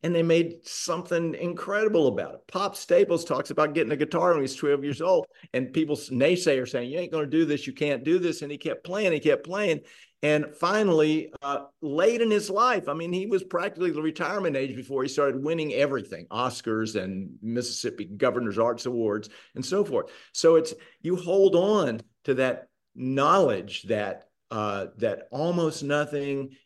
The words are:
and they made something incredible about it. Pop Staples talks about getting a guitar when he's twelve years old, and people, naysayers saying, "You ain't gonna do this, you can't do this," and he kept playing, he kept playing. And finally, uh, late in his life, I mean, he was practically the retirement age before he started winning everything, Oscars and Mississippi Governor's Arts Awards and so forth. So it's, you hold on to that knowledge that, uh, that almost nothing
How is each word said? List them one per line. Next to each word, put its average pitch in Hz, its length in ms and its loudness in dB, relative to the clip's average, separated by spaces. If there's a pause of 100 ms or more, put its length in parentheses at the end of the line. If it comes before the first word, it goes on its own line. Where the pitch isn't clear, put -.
and 170 100 0
they 165 80 2
made 165 420 2
something 170 680 -4
incredible 175 720 0
about 92 280 -2
it. - 120 -20
Pop 190 280 -4
Staples 175 500 2
talks - 240 -4
about 151 240 2
getting 147 180 0
a 147 60 -2
guitar 170 340 2
when 156 100 4
he's 135 140 -4
twelve 143 280 0
years 143 180 -4
old, 175 240 2 (280)
and 127 200 -2
people, 151 220 0
naysayers 135 760 0
saying, 123 220 -6
"You 160 80 -4
ain't 175 120 -6
gonna 156 140 -2
do 156 200 2
this, 147 200 -2
you 135 80 -10
can't 139 300 -2
do 170 160 2
this," 170 240 -2
and 143 80 -8
he 143 80 -10
kept 143 240 -6
playing, 190 280 0
he 151 80 2
kept 143 240 2
playing. 175 380 -2 (400)
And 151 340 2
finally, 160 840 2
uh, 143 240 -4 (160)
late 185 400 2
in 226 80 4
his 208 180 2
life, 202 400 2
I 143 60 -4
mean, 170 180 -6
he 185 140 -2
was 190 180 0
practically 175 460 -2
the 151 120 -2
retirement 156 540 -2
age 135 200 -2
before 131 260 -4
he 127 80 -2
started 135 340 2
winning 156 300 -2
everything, 113 540 -2
Oscars 110 680 -2
and 95 360 -4 (100)
Mississippi 117 640 -6
Governor's 107 540 -2
Arts 117 260 0
Awards 110 440 -2 (260)
and 131 100 -8
so 196 180 0
forth. 131 280 -2 (200)
So 165 260 6
it's, 160 180 0 (260)
you 175 140 -2
hold 180 400 4
on 170 460 2 (240)
to 135 100 2
that 127 320 0 (280)
knowledge 131 880 2
that, 104 460 -4 (220)
uh, 104 360 -4 (100)
that 101 340 -4
almost 160 520 -2
nothing 143 720 -4 (100)